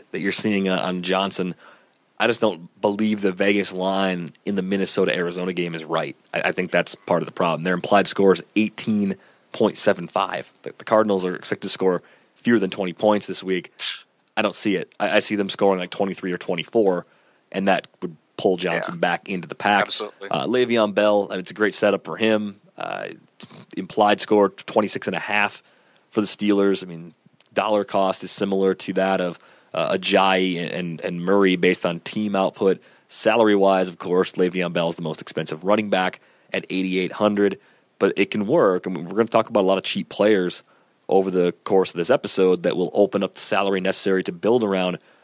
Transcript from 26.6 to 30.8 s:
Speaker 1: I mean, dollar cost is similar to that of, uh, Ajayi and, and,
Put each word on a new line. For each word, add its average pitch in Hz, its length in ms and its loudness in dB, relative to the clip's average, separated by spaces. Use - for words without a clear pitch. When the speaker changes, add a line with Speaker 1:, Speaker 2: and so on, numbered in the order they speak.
Speaker 1:
I 92 40 -12
mean, 85 260 -14
dollar 104 300 0
cost 95 400 0
is 92 80 -4
similar 98 420 0
to 92 200 -6
that 95 280 0
of, 87 160 -4
uh, 85 240 -2
Ajayi 95 600 4
and, 85 140 -6
and, 85 300 -8